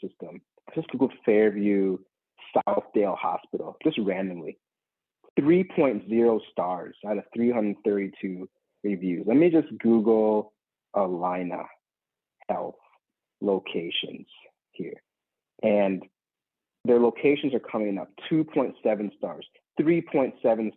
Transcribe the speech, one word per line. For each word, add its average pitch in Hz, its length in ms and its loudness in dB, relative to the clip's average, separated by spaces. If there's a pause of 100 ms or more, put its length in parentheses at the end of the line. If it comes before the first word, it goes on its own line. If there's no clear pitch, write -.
system. 92 400 -14 (320)
Just 160 160 -8
Google 127 220 -2 (140)
Fairview 101 720 2 (580)
Southdale 107 640 0
Hospital, - 640 -6
just 156 140 -2
randomly. 92 600 -4 (800)
Three 170 240 4
point 135 460 0
zero 113 320 4 (100)
stars 90 440 -6 (120)
out 104 100 -2
of 98 60 -8 (100)
three 120 180 2
hundred 107 340 0
thirty-two 95 640 -4 (340)
reviews. 92 420 -4
Let 113 120 2
me 170 120 6
just 160 180 2 (120)
Google 110 760 2 (400)
Allina 90 720 -4 (840)
Health - 260 -6 (640)
locations - 880 -4 (460)
here. - 280 -12 (640)
And 101 400 2 (800)
their 120 160 6
locations 139 540 2
are 113 80 -2
coming 107 360 -4
up, - 120 -10 (180)
two 156 160 2
point 147 400 -2
seven 107 340 0
stars, - 300 -10 (320)
three 165 220 2
point 135 420 -2
seven 113 340 0